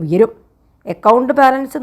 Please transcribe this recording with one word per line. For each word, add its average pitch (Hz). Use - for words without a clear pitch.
ഉയരും. 170
അക്കൗണ്ട് 247
ബാലൻസ് 269